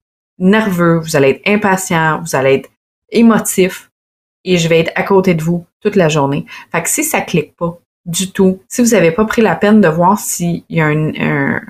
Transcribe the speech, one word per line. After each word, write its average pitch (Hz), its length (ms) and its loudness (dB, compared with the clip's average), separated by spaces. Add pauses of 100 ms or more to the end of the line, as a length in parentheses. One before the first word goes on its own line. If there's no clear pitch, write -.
(380)
nerveux, 185 600 2
vous 160 180 -4
allez 139 140 4
être - 160 -4
impatient, 185 760 0
vous 165 140 -10
allez 135 200 2
être - 160 -4 (400)
émotif. 208 800 0 (540)
Et 180 140 0
je 165 100 0
vais 165 120 4
être 165 160 -2
à 185 60 -4
côté 190 320 2
de 160 80 -2
vous 170 220 -2 (160)
toute 208 160 -2
la 170 120 4
journée. 147 360 -2 (280)
Fait 165 100 -4
que - 60 -6
si - 160 -4
ça 202 160 -2
clique - 360 -4
pas 170 220 -8 (260)
du 180 280 -6
tout, 185 360 0
si - 120 -6
vous 233 140 2
avez 170 180 4
pas 214 120 0
pris 220 180 -2
la 185 120 2
peine 208 260 2
de 185 80 4
voir 175 300 2
s'il - 500 -6
y 160 120 -2
a 156 60 2
un, 151 280 -2
un, 147 560 -2